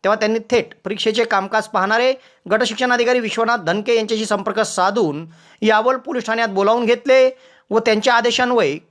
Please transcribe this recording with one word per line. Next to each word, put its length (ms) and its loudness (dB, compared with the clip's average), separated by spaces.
तेव्हा 120 2
त्यांनी 240 0
थेट 240 0
परीक्षेचे 400 -2
कामकाज 420 -2
पाहणारे 460 0
गटशिक्षण 400 0
अधिकारी 280 2
विश्वनाथ 380 -2
धनके 380 -2
यांच्याशी 300 -2
संपर्क 340 -4
साधून 680 -2
यावल 360 2
पोलीस 280 -6
ठाण्यात 220 -2
बोलावून 380 2
घेतले 520 2
व 100 2
त्यांच्या 340 2
आदेशान्वये 680 0